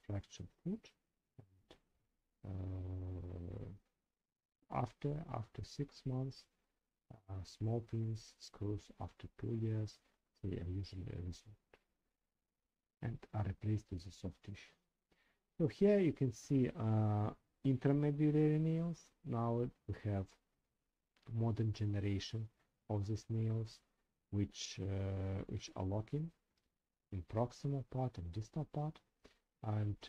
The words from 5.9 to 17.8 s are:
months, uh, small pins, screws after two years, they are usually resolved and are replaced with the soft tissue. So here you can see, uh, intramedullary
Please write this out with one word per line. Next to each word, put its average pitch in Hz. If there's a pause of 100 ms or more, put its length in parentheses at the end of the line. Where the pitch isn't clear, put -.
months, 131 (680)
uh, 98
small 113 (100)
pins, 113
screws -
after - (120)
two 113
years, 110 (460)
they 95
are 85
usually 92
resolved - (1300)
and 117 (160)
are 107
replaced 104
with 87
the 95
soft -
tissue. - (800)
So 165
here 202
you 165
can 127
see, -
uh, 110 (360)
intramedullary 147